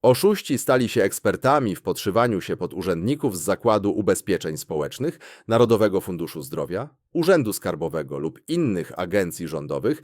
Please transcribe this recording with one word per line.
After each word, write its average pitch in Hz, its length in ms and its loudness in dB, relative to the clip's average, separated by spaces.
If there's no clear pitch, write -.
Oszuści 147 560 4
stali 127 320 2
się 110 140 2
ekspertami 107 720 2
w - 60 -14
podszywaniu 98 600 0
się 82 160 -4
pod 87 160 -8
urzędników 92 640 -2
z 82 40 -6
Zakładu 101 500 2
Ubezpieczeń 90 680 -2
Społecznych, 80 600 -6
Narodowego 110 540 4
Funduszu 82 400 -8
Zdrowia, 80 480 -6
Urzędu 160 400 2
Skarbowego 78 680 -6
lub 78 280 -6
innych 117 520 -2
agencji 87 480 -2
rządowych, 73 560 -4